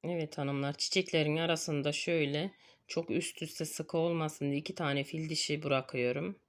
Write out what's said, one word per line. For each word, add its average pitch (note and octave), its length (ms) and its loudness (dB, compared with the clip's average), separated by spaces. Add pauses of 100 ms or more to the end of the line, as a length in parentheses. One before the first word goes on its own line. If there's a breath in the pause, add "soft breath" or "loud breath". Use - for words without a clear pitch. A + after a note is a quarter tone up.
Evet E3 300 -2
hanımlar, C#3 360 0
çiçeklerin D#3 640 2
arasında D#3+ 540 2
şöyle D3+ 600 2 (360 loud breath)
çok - 240 -2
üst - 300 -2
üste D#3+ 240 -6
sıkı E3 320 -4
olmasın D#3+ 540 0
diye C#3 60 0
iki D3 180 -6
tane C#3 280 0
fil D#3+ 260 -4
dişi D#3 340 -2
bırakıyorum. C3+ 840 0